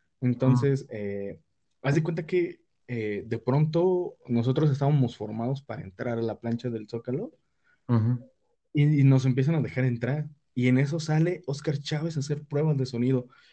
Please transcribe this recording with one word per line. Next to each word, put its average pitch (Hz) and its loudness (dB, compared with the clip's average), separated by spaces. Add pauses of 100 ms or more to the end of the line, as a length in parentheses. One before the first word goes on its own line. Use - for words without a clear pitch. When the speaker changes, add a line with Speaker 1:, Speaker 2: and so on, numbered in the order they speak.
(220)
Speaker 1:
Entonces, 131 2
Speaker 2:
Ujú. - -20
Speaker 1:
eh, 101 -8 (420)
haz 143 0
de 160 2
cuenta 165 -4
que, 180 -2 (260)
eh, 107 -4
de 113 -4
pronto 165 0 (100)
nosotros 131 2
estábamos 139 2
formados 113 -6
para 107 -10
entrar 117 -6
a 113 -2
la 110 -4
plancha 117 -4
del 110 -8
Zócalo 135 -8 (540)
Speaker 2:
Ujú. 120 0 (420)
Speaker 1:
y, 147 4
y - 6
nos 135 6
empiezan 135 2
a 151 0
dejar 127 -2
entrar. 123 -2 (240)
Y 123 2
en 127 6
eso 143 0
sale 160 0
Oscar 143 -4
Chávez 156 -6
a - 0
hacer 147 -4
pruebas 147 0
de 131 0
sonido. 123 0 (240)